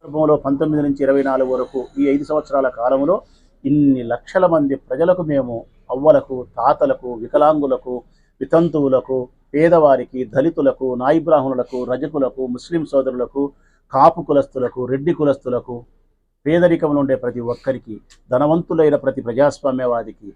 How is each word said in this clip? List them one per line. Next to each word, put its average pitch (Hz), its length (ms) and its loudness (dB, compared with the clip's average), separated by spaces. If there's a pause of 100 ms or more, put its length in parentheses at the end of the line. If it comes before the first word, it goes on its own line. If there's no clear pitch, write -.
సందర్భంలో 151 360 2 (100)
పంతొమ్మిది 151 400 0
నుంచి 139 200 -2
ఇరవై 139 220 2
నాలుగు 131 260 0
వరకు 127 260 -4 (200)
ఈ 143 140 2
ఐదు 143 160 -2
సంవత్సరాల 139 380 0 (120)
కాలంలో 135 360 0 (480)
ఇన్ని 139 380 2 (100)
లక్షల 185 420 0
మంది 139 220 0 (120)
ప్రజలకు 170 440 0
మేము, 123 240 -2 (380)
అవ్వలకు, 135 440 2 (200)
తాతలకు, 131 520 0 (140)
వికలాంగులకు, 143 720 0 (440)
వితంతువులకు, 143 760 0 (360)
పేదవారికి, 147 680 2 (140)
దళితులకు, 139 520 0 (140)
నాయి 151 260 0
బ్రాహ్మణులకు, 131 520 0 (120)
రజకులకు, 131 520 -4 (100)
ముస్లిం 160 380 -6
సోదరులకు, 131 520 -2 (480)
కాపు 156 380 4
కులస్తులకు, 131 500 -2 (140)
రెడ్డి 147 260 -2
కులస్తులకు, 123 560 -4 (720)
పేదరికంలో 165 560 2
ఉండే 135 200 0
ప్రతి 123 180 -6 (120)
ఒక్కరికి, 120 420 -8 (380)
ధనవంతులైన 151 720 2
ప్రతి 131 220 -2
ప్రజాస్వామ్యవాదికి 120 1080 0